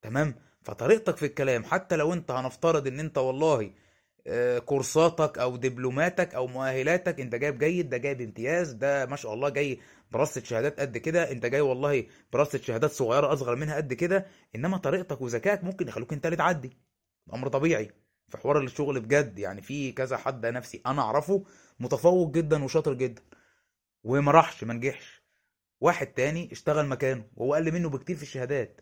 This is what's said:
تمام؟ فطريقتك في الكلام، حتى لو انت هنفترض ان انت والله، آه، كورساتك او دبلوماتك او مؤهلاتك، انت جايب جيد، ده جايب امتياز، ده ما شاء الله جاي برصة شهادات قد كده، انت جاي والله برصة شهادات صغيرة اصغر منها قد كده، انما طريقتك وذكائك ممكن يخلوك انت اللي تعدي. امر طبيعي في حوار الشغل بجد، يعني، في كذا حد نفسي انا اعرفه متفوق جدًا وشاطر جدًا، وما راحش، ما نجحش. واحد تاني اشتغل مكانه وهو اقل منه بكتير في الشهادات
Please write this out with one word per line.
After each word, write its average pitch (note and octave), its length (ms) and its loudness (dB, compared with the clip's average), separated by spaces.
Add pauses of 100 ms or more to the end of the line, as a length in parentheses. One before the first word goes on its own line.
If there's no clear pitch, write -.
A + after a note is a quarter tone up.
تمام؟ C3 320 -2 (280)
فطريقتك F3+ 540 2
في D3+ 100 -4
الكلام، C3 380 0
حتى F#3 320 0
لو D#3 160 2
انت E3 180 -6
هنفترض C3+ 560 0
ان C3 140 -4
انت D#3 180 -4
والله، C3 520 2 (600)
آه، B2 280 2
كورساتك D#3 800 2
او B2+ 180 0
دبلوماتك C3 800 0
او B2+ 120 -2
مؤهلاتك، C3+ 720 -2
انت A#2+ 140 -6
جايب C3+ 240 -2
جيد، D#3+ 300 0
ده B2+ 80 -4
جايب C3 240 -4
امتياز، C3+ 520 -2
ده C3+ 340 0
ما C3+ 100 -6
شاء A2 180 -8
الله C3+ 140 0
جاي C#3 320 -2 (300)
برصة B2+ 340 -2
شهادات B2 360 -2
قد A#2+ 180 -4
كده، D#3+ 320 0
انت A#2+ 160 -6
جاي C3+ 140 2
والله C3+ 460 2 (260)
برصة C#3 260 2
شهادات B2+ 320 0
صغيرة C3+ 420 2
اصغر B2 240 0
منها D3+ 200 -4
قد D3 160 -4
كده، F3+ 340 0 (280)
انما D#3+ 220 -2
طريقتك F3+ 440 -2
وذكائك B2+ 440 0
ممكن F3+ 240 -4
يخلوك A2+ 240 -8
انت D3 140 -4
اللي E3 100 0
تعدي. D#3 400 0 (580)
امر B2+ 140 -4
طبيعي C3+ 420 0 (380)
في - 100 -14
حوار C#3+ 220 2
الشغل C3+ 400 -2
بجد، A2+ 380 2
يعني، G2 240 -8
في C3+ 300 -6
كذا C3 240 -4
حد A#2 300 -4
نفسي B2 400 -6
انا C3+ 160 0
اعرفه D3+ 420 0 (360)
متفوق D#3 500 4
جدًا D3+ 340 2
وشاطر D3 300 0
جدًا، B2 280 -4 (840)
وما C#3+ 280 4
راحش، - 320 6
ما A#2 100 -6
نجحش. - 480 -8 (580)
واحد D3+ 260 2
تاني D3+ 460 -2
اشتغل D3+ 340 0
مكانه C3 380 -2 (120)
وهو C3 180 0
اقل D#3+ 180 2
منه E3+ 160 0
بكتير - 280 -6
في C#3+ 60 -14
الشهادات C3 600 -6